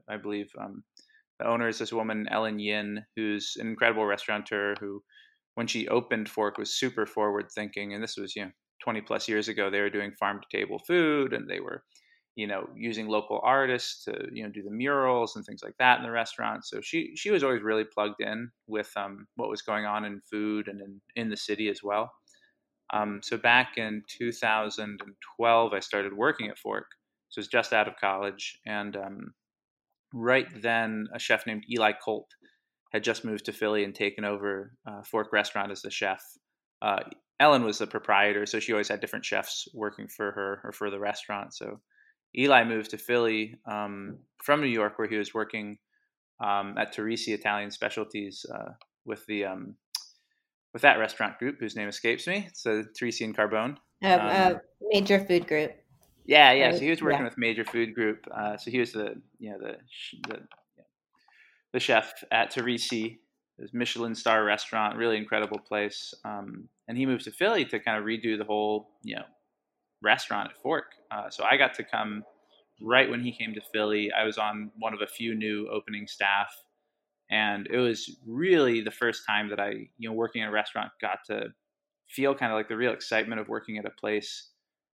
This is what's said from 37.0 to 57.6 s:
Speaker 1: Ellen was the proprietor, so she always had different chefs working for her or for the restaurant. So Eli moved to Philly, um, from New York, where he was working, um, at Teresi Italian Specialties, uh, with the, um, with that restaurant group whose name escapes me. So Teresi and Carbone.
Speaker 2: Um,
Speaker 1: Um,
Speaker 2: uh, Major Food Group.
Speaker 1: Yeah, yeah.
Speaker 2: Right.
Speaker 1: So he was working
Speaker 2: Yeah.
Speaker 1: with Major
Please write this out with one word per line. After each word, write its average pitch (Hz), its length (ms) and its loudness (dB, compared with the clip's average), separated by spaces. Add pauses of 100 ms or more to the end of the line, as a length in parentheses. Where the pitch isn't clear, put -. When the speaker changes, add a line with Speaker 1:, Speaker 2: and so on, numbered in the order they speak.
Speaker 1:
Ellen 139 240 10
was 107 140 0
the 107 80 -2
proprietor, 104 600 4
so 107 140 -2
she 113 120 -2
always 104 160 2
had 104 140 -2
different - 240 -6
chefs - 480 -2
working 104 340 -6
for 101 240 -4
her 98 320 -6
or 110 80 -10
for 104 180 -4
the 98 100 -6
restaurant. 101 540 -4
So 107 260 -10 (560)
Eli 131 280 8
moved 113 280 -2
to 110 60 -6
Philly, 113 580 2 (140)
um, 104 480 -6 (260)
from 147 180 4
New 143 60 2
York, 110 300 2
where 110 100 0
he 110 100 -2
was 104 160 -2
working, 107 440 -6 (640)
um, 101 340 0
at 107 180 -2
Teresi 113 340 -2
Italian 104 400 0
Specialties, 107 840 -6
uh, - 220 -10 (320)
with 110 220 -8
the, 101 180 -2
um, 95 300 -8 (960)
with 120 80 -8
that 139 160 10
restaurant 110 400 0
group 131 220 -4
whose 110 160 -6
name 107 120 -4
escapes 113 380 0
me. 180 280 -4
So 110 300 -2 (160)
Teresi 117 260 -4
and 107 120 -8
Carbone. 110 400 0 (260)
Speaker 2:
Um, 185 160 6
Speaker 1:
Um, - 20 -
Speaker 2:
uh, 185 320 6 (280)
Major 202 380 6
Food 180 280 4
Group. 151 240 2 (540)
Speaker 1:
Yeah, 143 260 12
yeah. 135 140 8
Speaker 2:
Right. 123 100 6
Speaker 1:
So - 60 0
he 147 100 4
was 160 100 2
working 143 200 4
Speaker 2:
Yeah. - 20 -2
Speaker 1:
with 120 160 -4
Major 113 260 2